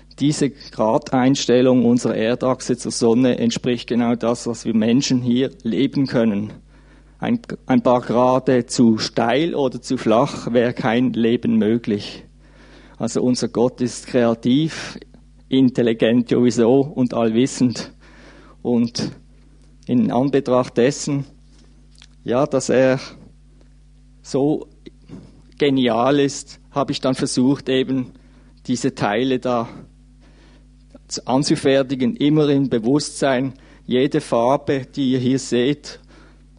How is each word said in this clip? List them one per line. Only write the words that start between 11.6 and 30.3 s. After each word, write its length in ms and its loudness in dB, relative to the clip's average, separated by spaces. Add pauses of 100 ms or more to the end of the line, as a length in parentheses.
Also 260 -4
unser 240 0
Gott 340 -2
ist 240 -6
kreativ, 920 0 (480)
intelligent 800 2
sowieso 520 4
und 340 -2
allwissend. 760 0 (720)
Und 520 -2 (760)
in 240 2
Anbetracht 640 0
dessen, 480 0 (1000)
ja, 240 0
dass 220 -2
er 300 2 (1200)
so 420 -2 (920)
genial 600 2
ist, 400 -4 (120)
habe 200 -2
ich 100 -6
dann 120 0
versucht, 560 0
eben 440 -2 (520)
diese 300 -4
Teile 420 0
da 300 -2 (1400)